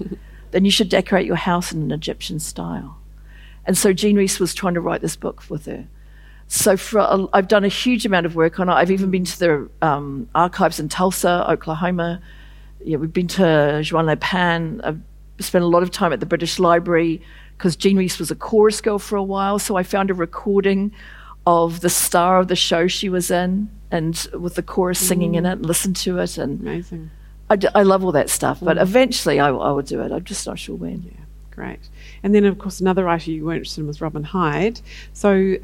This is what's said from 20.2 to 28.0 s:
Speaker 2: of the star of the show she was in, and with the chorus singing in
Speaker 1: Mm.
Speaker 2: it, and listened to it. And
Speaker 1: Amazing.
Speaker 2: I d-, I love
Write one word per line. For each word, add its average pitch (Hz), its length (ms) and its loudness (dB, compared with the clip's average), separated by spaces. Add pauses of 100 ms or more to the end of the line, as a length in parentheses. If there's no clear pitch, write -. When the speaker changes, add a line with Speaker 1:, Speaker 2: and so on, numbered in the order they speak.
Speaker 2:
of 170 340 4
the 175 100 0
star 180 480 4
of 185 100 4
the 180 80 0
show 175 300 2
she 190 220 -4
was 180 220 -2
in, 185 380 0 (220)
and 165 380 -4 (100)
with 175 160 -6
the 175 80 -4
chorus 180 360 -2
singing 180 360 0
in 170 100 0
Speaker 1:
Mm. 180 40 0
Speaker 2:
it, 185 40 0
and - 140 -6
listened 180 300 0
to 180 220 -4
it. 180 200 -4
And 143 220 -6
Speaker 1:
Amazing. 165 500 -10 (400)
Speaker 2:
I 214 60 6
d-, 196 180 0
I 208 80 6
love 190 220 4